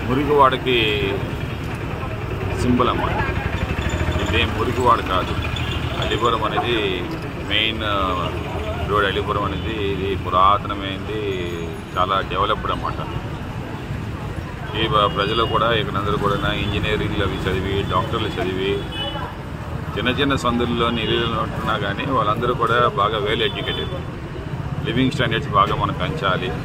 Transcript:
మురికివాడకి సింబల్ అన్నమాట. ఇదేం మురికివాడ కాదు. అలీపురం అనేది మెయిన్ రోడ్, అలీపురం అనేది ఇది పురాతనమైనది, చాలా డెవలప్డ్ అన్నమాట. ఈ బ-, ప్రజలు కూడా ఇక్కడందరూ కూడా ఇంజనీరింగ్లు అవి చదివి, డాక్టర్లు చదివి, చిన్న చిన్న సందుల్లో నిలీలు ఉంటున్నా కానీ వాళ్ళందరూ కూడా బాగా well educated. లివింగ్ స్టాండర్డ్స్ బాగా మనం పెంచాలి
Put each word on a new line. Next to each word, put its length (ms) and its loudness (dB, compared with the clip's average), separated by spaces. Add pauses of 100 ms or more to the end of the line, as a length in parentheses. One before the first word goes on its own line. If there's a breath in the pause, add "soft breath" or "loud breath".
మురికివాడకి 1080 4 (1500)
సింబల్ 280 4
అన్నమాట. 220 0 (1080)
ఇదేం 360 2
మురికివాడ 420 4
కాదు. 360 0 (680)
అలీపురం 420 2
అనేది 600 0 (460)
మెయిన్ 320 2 (1080)
రోడ్, 140 4
అలీపురం 380 0
అనేది 440 -2
ఇది 360 -2
పురాతనమైనది, 1300 0 (480)
చాలా 320 4
డెవలప్డ్ 420 0
అన్నమాట. 220 -2 (1800)
ఈ 120 0
బ-, 280 4
ప్రజలు 280 2
కూడా 300 2
ఇక్కడందరూ 440 0
కూడా 360 0
ఇంజనీరింగ్లు 720 0
అవి 120 -2
చదివి, 460 0
డాక్టర్లు 440 0
చదివి, 560 0 (1120)
చిన్న 120 0
చిన్న 260 2
సందుల్లో 540 2
నిలీలు 500 0
ఉంటున్నా 380 -2
కానీ 340 -2
వాళ్ళందరూ 420 2
కూడా 340 4
బాగా 300 2
well 240 0
educated. 460 -2 (1000)
లివింగ్ 260 2
స్టాండర్డ్స్ 380 0
బాగా 260 4
మనం 180 0
పెంచాలి 580 0 (140)